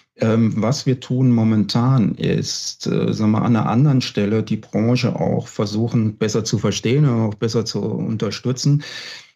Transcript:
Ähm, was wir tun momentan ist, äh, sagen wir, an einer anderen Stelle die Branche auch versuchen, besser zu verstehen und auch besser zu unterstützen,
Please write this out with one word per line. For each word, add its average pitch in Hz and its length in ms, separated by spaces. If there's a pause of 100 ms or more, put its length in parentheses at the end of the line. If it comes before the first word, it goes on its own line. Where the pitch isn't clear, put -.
(160)
Ähm, 113 420
was 110 260
wir 127 160
tun 131 300
momentan 113 880
ist, - 680
äh, - 280
sagen 107 160
wir, 107 100
an 120 160
einer 104 140
anderen 127 320
Stelle 107 400
die 107 160
Branche 117 600
auch - 300
versuchen, 110 680
besser 107 260
zu - 140
verstehen 113 480
und 117 140
auch 107 160
besser 113 280
zu - 160
unterstützen, 113 1000 (540)